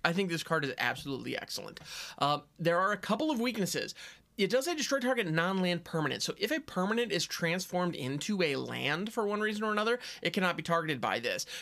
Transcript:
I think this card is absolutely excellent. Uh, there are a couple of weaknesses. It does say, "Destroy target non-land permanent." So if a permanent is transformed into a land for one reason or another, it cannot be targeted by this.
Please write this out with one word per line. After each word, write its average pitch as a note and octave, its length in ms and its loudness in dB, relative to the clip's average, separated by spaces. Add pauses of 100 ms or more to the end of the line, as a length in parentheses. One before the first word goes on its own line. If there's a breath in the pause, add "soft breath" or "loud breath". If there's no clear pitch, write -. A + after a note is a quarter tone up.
I E3 80 4
think F#3 180 2
this E3 120 -2
card D#3 220 0
is C3 140 -2
absolutely B2+ 580 -2
excellent. - 440 -8 (380 loud breath)
Uh, C#3+ 200 2 (200)
there E3+ 200 4
are F#3+ 140 4
a G3+ 40 0
couple A3+ 340 0
of A#3+ 100 0
weaknesses. G#3 540 0 (440 loud breath)
It F#3+ 120 4
does C4+ 160 4
say, F4 80 0
"Destroy C#4+ 240 0
target A#3+ 340 2
non-land F3 520 2
permanent." D3 380 -2
So - 140 -2
if A3 140 -2
a D#4 100 0
permanent G#3+ 500 0
is D#3+ 140 0
transformed F3+ 680 0
into C#3+ 480 -2
a C#3+ 140 2
land C3 540 -2
for G#3+ 160 -2
one G#3 140 0
reason G#3+ 240 0
or G#3+ 80 0
another, A3 260 2 (220 loud breath)
it - 140 0
cannot F#3 240 2
be D#3+ 40 -4
targeted D#3+ 380 0
by A2 200 2
this. F#2+ 260 -2 (160 loud breath)